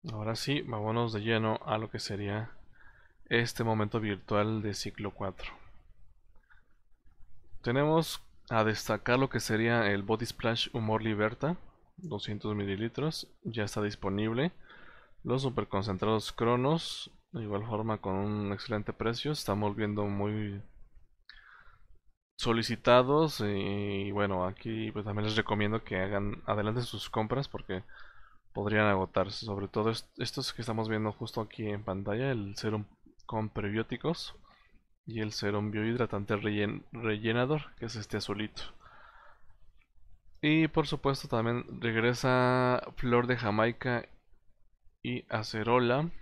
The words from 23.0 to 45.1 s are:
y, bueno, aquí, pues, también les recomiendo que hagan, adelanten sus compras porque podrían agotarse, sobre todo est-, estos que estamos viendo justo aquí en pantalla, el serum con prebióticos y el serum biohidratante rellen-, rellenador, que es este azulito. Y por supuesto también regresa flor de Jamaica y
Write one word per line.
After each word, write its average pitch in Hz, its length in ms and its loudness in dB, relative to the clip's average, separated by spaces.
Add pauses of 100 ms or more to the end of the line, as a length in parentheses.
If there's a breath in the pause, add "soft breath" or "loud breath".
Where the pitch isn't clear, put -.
y, 101 680 0
bueno, 98 340 2
aquí, 110 480 -4
pues, 104 140 -6
también 104 180 -2
les 107 120 0
recomiendo 107 460 2
que 95 160 -2
hagan, 101 460 -2
adelanten 107 380 0
sus - 260 -8
compras 120 400 -2
porque - 360 -6 (680 loud breath)
podrían 107 340 2
agotarse, 98 600 2
sobre 101 200 -4
todo 107 240 2
est-, - 160 -4 (100)
estos - 360 -4
que 120 100 -8
estamos 110 260 -2
viendo 107 220 0
justo 113 300 -6
aquí 107 280 -6
en 104 140 -4
pantalla, 104 480 -2
el 104 260 -4
serum 107 280 -2 (420)
con 110 220 -2
prebióticos 110 880 -2 (720 soft breath)
y 113 140 -6
el 107 120 -2
serum 104 400 0
biohidratante 107 640 0
rellen-, 104 560 -2
rellenador, 117 840 0
que 120 100 -8
es 113 100 -6
este 107 200 -6
azulito. 104 460 -4 (1800 loud breath)
Y 156 280 4
por 151 180 2
supuesto 139 400 -2
también 117 380 0 (160)
regresa 127 1000 4 (160)
flor 120 300 4
de 123 100 2
Jamaica 117 720 2 (920)
y 123 260 -4